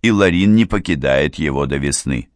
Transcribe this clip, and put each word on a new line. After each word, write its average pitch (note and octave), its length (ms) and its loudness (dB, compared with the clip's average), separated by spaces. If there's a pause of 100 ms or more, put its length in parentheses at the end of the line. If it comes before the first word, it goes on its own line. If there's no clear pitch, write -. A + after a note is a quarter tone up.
и A2+ 100 2
Ларин G2 440 4
не A2+ 100 4
покидает D2 680 -2
его C#2+ 300 -2
до C#2 120 -4
весны. C2+ 580 -6